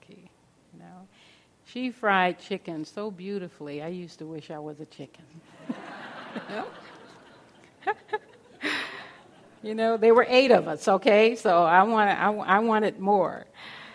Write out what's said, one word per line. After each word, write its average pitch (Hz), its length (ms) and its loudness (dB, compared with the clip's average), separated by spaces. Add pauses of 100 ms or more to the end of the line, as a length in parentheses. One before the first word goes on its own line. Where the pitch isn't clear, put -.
key," - 220 -20 (440)
you 165 60 -20
know. 180 280 -20 (580)
She 254 260 -8
fried 190 480 2
chicken 165 460 -10
so 208 260 -12
beautifully, 175 720 -12
I 160 80 -10
used 175 300 -14
to 156 60 -14
wish 160 240 -16
I 156 80 -12
was 151 220 -14
a 156 60 -16
chicken. - 440 -20
<laughs> - 1400 -16 (3000)
You 220 140 -10
know, 226 220 0
there 226 160 6
were 247 160 6
eight 254 220 4
of 165 180 4
us, 151 180 -6
okay? 220 480 4
So 175 280 2
I 175 200 6
wanted, 214 340 2
I, 202 140 0
I 202 280 0
wanted 214 380 0
more. 190 480 0 (500)